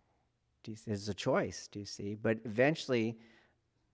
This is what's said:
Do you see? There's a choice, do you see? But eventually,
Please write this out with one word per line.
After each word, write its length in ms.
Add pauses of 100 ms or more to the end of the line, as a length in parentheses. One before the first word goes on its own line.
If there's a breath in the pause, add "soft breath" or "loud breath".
(640)
Do 80
you 40
see? 100
There's 220
a 60
choice, 540
do 100
you 80
see? 300
But 280
eventually, 760 (720 loud breath)